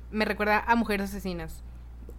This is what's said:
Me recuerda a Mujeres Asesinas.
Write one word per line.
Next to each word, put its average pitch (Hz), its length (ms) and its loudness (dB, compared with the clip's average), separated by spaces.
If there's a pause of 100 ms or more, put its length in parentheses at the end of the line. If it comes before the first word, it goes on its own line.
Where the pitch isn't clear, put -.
(100)
Me 214 160 2
recuerda 208 400 4
a 233 100 8
Mujeres 202 340 2
Asesinas. 180 520 -6 (560)